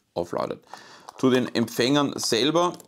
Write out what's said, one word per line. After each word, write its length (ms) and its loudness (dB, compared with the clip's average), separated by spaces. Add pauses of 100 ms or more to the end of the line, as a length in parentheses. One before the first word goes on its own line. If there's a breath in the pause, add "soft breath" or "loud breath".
(140)
aufladet. 480 -6 (560 loud breath)
Zu 120 2
den 260 2
Empfängern 600 0
selber, 560 2 (140)